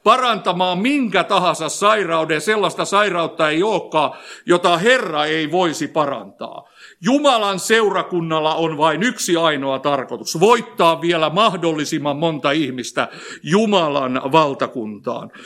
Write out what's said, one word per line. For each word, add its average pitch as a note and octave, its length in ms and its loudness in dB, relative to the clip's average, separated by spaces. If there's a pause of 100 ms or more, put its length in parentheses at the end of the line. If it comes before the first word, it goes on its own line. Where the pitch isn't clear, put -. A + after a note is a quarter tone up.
parantamaan F#3+ 760 2
minkä A3 440 0
tahansa E3+ 460 0
sairauden. E3 720 0
Sellaista F#3+ 440 -2
sairautta E3+ 640 0
ei D#3 140 0
olekaan, D#3+ 480 0 (340)
jota F3 320 4
Herra F3 480 2
ei D#3 260 -2
voisi D#3+ 360 0
parantaa. C#3 800 -6 (320)
Jumalan A3+ 580 2
seurakunnalla E3+ 960 0
on D#3+ 220 -2
vain D#3 260 2
yksi F#3 340 -2
ainoa C#3 420 0
tarkoitus, C3 600 -4
voittaa F#3+ 640 4
vielä E3 280 2
mahdollisimman D#3+ 880 0
monta D3+ 340 -2
ihmistä B2+ 560 -4 (360)
Jumalan D3+ 800 0 (100)
valtakuntaan. A#2+ 1000 -2 (140)